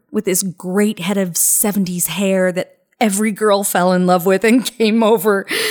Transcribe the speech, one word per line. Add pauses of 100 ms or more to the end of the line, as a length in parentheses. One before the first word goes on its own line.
(100)
with
this
great
head
of
seventies
hair
that (220)
every
girl
fell
in
love
with
and
<laughs>
came
over. (240)